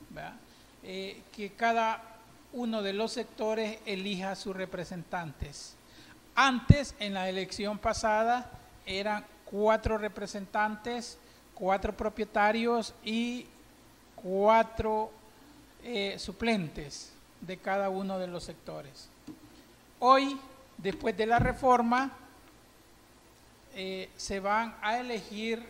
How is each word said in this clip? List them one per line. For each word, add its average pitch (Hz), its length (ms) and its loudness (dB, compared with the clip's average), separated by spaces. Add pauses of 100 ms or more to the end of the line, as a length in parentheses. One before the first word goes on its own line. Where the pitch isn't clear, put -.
¿verdad? - 260 -14 (480)
Eh, 190 380 -10 (120)
que 202 180 -8
cada 226 500 2 (500)
uno 233 300 -2
de 196 120 -2
los 220 180 -2
sectores 220 720 -4
elija 190 500 -4
sus 190 200 -8
representantes. 175 1200 -8 (600)
Antes, 254 640 6
en 202 140 -2
la 190 160 -2
elección 190 480 -4
pasada, 226 720 2 (360)
eran 202 400 -2 (200)
cuatro 220 520 4
representantes, 208 1200 -4 (360)
cuatro 196 420 0
propietarios 220 1000 2 (100)
y 233 420 -2 (720)
cuatro, 214 960 2 (720)
eh, 202 340 -4
suplentes 180 920 -4 (300)
de 175 160 -10
cada 196 320 0
uno 190 300 -4
de 180 80 -4
los 175 160 -8
sectores. 151 680 -14 (920)
Hoy, 269 380 6 (380)
después 170 400 -4
de 214 80 2
la 233 140 4
reforma, 247 720 4 (1600)
eh, 190 400 -8
se 196 240 -6
van 214 420 0
a 214 160 0
elegir 226 720 -4